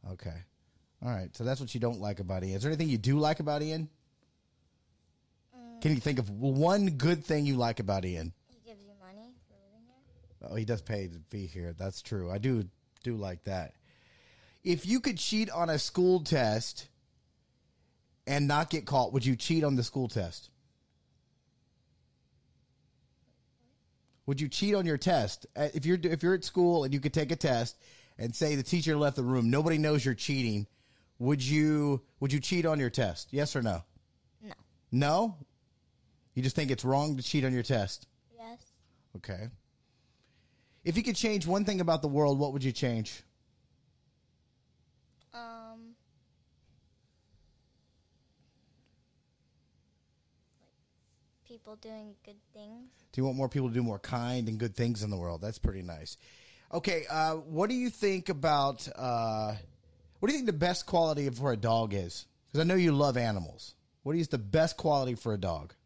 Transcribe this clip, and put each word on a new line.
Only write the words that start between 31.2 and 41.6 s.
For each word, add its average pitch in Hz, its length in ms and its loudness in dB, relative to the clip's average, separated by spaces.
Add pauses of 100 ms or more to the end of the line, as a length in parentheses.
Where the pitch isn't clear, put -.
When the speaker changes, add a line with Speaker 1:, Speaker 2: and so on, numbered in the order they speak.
Speaker 2:
would 135 240 2
you, 147 580 4 (160)
would 139 140 0
you 143 80 2
cheat 170 260 0
on 156 140 2
your 123 100 2
test? 101 400 -2
Yes 143 240 0
or 135 80 0
no? 90 220 -2 (580)
Speaker 1:
No. 214 100 -16 (380)
Speaker 2:
No? 160 460 2 (1000)
You 127 80 0
just 131 140 0
think 139 160 0
it's 120 120 -4
wrong 139 340 2
to 127 40 -6
cheat 139 220 0
on 131 100 2
your 123 80 0
test? 107 460 -2 (280)
Speaker 1:
Yes. 233 240 -18 (580)
Speaker 2:
Okay. 98 280 -10 (1400)
If 170 140 -2
you 226 80 0
could 226 120 0
change 208 300 0
one 196 180 2